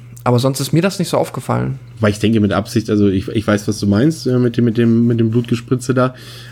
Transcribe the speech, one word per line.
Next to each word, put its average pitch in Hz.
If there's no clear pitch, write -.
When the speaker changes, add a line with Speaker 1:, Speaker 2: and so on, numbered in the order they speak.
Speaker 1:
aber 123
sonst 135
ist 135
mir 156
das 190
nicht 175
so 147
aufgefallen. 123
Speaker 2:
Weil 107
ich 101
denke 110
mit 104
Absicht, 104
also 104
ich, 95
ich 110
weiß, 104
was 107
du 104
meinst, 123
äh, 127
mit 120
dem, 120
mit 117
dem, 117
mit 117
dem 113
Blutgespritze 120
da, 127